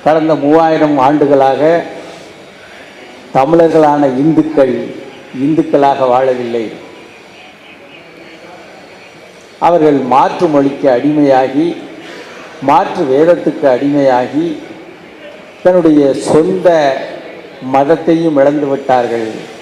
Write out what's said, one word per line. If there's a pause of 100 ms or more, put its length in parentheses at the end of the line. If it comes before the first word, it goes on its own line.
கடந்த
மூவாயிரம்
ஆண்டுகளாக (1500)
தமிழர்களான
இந்துக்கள் (540)
இந்துக்களாக
வாழவில்லை. (3000)
அவர்கள்
மாற்று
மொழிக்கு
அடிமையாகி, (840)
மாற்று
வேதத்துக்கு
அடிமையாகி, (1040)
தன்னுடைய
சொந்த (760)
மதத்தையும்
இழந்து
விட்டார்கள்